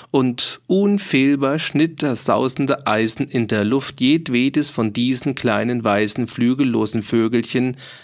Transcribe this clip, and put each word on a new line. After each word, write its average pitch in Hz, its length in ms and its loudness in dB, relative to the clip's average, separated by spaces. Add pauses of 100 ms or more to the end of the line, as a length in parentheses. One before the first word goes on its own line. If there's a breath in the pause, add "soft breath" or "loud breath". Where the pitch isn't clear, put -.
(100 loud breath)
und 127 560 0
unfehlbar 143 920 2
schnitt 160 440 -2
das 135 220 -2
sausende 131 640 0
Eisen 113 420 0
in 117 200 -2
der 104 160 0
Luft 135 360 -2
jedwedes 139 720 0
von 110 220 -2
diesen 127 420 -2
kleinen, 117 500 0
weißen, 107 420 0
flügellosen 120 760 0
Vögelchen 120 760 0 (280 loud breath)